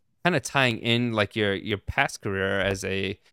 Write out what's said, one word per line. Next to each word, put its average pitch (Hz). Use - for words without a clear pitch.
kinda 170
tying 127
in, 117
like, 104
your, 104
your 101
past -
career 98
as 98
a, 98